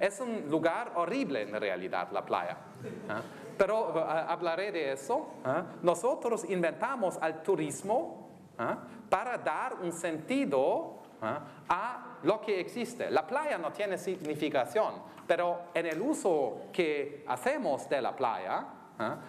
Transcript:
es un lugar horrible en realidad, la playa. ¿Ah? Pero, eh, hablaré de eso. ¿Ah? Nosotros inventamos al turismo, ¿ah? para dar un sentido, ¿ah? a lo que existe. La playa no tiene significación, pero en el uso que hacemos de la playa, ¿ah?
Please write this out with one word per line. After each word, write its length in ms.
es 180
un 320
lugar 460
horrible 460
en 180
realidad, 500
la 140
playa. 320
¿Ah? 120
Pero, 400
eh, 320
hablaré 440
de 200
eso. 360
¿Ah? 180
Nosotros 680
inventamos 720
al 220
turismo, 880
¿ah? 180
para 300
dar 420
un 120
sentido, 1040
¿ah? 160
a 560
lo 160
que 180
existe. 520
La 160
playa 320
no 120
tiene 280
significación, 960
pero 340
en 120
el 140
uso 640
que 560
hacemos 600
de 120
la 160
playa, 500
¿ah? 180